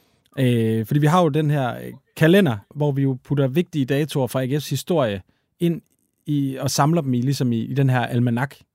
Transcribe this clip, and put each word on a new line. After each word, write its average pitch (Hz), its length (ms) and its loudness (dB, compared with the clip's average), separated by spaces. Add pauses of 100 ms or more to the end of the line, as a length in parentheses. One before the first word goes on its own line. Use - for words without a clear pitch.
(380)
Øh, 113 480 0
fordi 147 140 0
vi 151 60 2
har 180 160 4
jo 165 60 2
den 147 220 0
her, 131 280 -2
øh, 123 140 -12 (240)
kalender, 160 400 4 (180)
hvor 147 180 -2
vi 139 100 -2
jo 131 220 0
putter 139 240 0
vigtige 147 360 -2
datoer 135 420 -2
fra 131 160 -4
A 131 40 -2
G 123 100 -6
F's 147 140 -6
historie 135 520 0 (380)
ind 170 220 0 (440)
i, 139 340 -2
og 135 100 -2
samler 156 320 2
dem 135 120 -2
i, 123 60 0
ligesom 131 320 -2
i, 113 120 0
i 131 100 -8
den 135 160 2
her 127 100 2
almanak, 123 540 -2 (200)